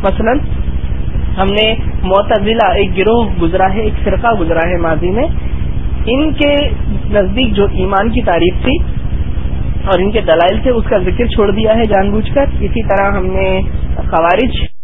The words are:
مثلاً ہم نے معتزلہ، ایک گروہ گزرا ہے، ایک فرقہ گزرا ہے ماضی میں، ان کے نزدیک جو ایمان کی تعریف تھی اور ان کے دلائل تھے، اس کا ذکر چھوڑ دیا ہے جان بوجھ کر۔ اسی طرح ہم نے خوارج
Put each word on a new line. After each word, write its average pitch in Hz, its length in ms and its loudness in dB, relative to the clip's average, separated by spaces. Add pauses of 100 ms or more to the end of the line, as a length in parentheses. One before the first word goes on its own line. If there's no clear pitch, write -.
مثلاً 220 340 2 (1000)
ہم 190 140 0
نے 220 240 0 (280)
معتزلہ، 202 640 2
ایک 185 300 0
گروہ 220 300 2 (140)
گزرا 185 320 2
ہے، 214 80 -2
ایک 214 120 0 (100)
فرقہ 220 360 0
گزرا 165 300 0
ہے 180 80 -2
ماضی 165 340 0
میں، 247 160 0 (800)
ان 277 280 0
کے 285 220 0 (560)
نزدیک 208 420 2
جو 202 200 2
ایمان 196 360 0
کی 233 120 0
تعریف 175 320 2 (100)
تھی 277 140 0 (1080)
اور 185 140 2
ان 196 120 0
کے 214 100 0
دلائل 175 400 2
تھے، 269 100 0
اس 233 180 0
کا 226 80 2
ذکر 190 280 0
چھوڑ 208 260 0
دیا 214 240 2
ہے 233 80 2
جان 202 280 2
بوجھ 220 220 0
کر۔ 277 120 2 (140)
اسی 196 240 -2
طرح 196 280 0
ہم 196 140 -2
نے 190 360 0 (340)
خوارج 185 720 0 (160)